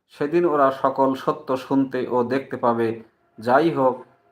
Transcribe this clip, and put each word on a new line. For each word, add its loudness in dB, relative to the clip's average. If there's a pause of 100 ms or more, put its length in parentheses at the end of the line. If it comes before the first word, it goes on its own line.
সেদিন -2
ওরা 2
সকল 0
সত্য -4
শুনতে -2
ও 0
দেখতে -4
পাবে। 0 (360)
যাই 4
হোক, 0 (260)